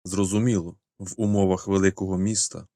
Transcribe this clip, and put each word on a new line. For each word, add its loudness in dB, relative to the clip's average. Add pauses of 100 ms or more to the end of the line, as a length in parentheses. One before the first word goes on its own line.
Зрозуміло, 0 (220)
в -12
умовах 2
великого 2
міста -4